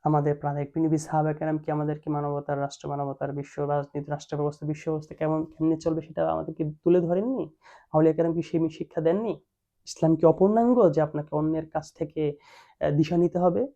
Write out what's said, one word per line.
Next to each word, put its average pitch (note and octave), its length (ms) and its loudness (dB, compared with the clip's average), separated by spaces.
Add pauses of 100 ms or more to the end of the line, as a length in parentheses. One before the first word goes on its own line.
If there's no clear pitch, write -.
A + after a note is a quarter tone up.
আমাদের D3 320 2
প্রাণের C#3+ 380 -4
পৃথিবী D#3+ 240 0
সাহাবা D#3 360 -2
কেরাম D#3 240 -4
কি D#3 140 -6
আমাদেরকে D3+ 380 -4
মানবতার D3 500 -4
রাষ্ট্র, C#3 300 -6
মানবতার C#3+ 420 -6
বিশ্ব C#3+ 360 -6
রাজনীতি, C#3+ 440 -4
রাষ্ট্র D3 260 -8
ব্যবস্থা, D3 280 -4
বিশ্ব D3+ 260 -6
ব্যবস্থা D#3 240 -6
কেমন, D#3 300 -2
কেমনে D#3+ 320 -2
চলবে D#3+ 240 -2
সেটা D#3+ 300 -2
আমাদেরকে D#3+ 320 -4
তুলে E3+ 380 2
ধরেননি? F3+ 480 -2 (420)
আউলিয়া D#3 240 4
কেরাম E3 180 0
কি E3 80 -2
সেই E3 280 0
শিক্ষা - 320 -8
দেননি? F#3+ 320 0 (520)
ইসলাম D#3+ 300 2
কি D#3+ 100 2
অপূর্ণাঙ্গ G#3+ 640 6
যে D#3 120 2
আপনাকে D3+ 340 -4
অন্যের D#3 340 -2
কাছ D3+ 240 -8
থেকে, D3+ 440 -4 (420)
আহ, D3+ 120 0
দিশা D#3+ 260 2
নিতে F3 220 2
হবে? F3+ 360 2